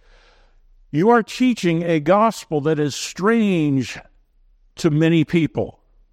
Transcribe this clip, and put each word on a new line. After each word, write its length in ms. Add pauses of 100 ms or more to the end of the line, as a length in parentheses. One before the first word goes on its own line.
(920)
You 200
are 120
teaching 600
a 160
gospel 640
that 180
is 160
strange 1040 (760)
to 160
many 340
people, 560 (320)